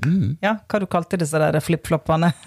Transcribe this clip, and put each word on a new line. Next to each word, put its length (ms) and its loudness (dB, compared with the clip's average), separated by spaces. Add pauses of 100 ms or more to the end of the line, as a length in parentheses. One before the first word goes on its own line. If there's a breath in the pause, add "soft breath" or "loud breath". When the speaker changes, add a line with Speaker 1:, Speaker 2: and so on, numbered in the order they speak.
Speaker 1:
Mm. 380 0
Speaker 2:
ja, 160 0 (100)
hva 120 -2
du 80 -2
kalte 300 -2
disse 200 -2
der 240 2
flip-floppene? 720 0 (140)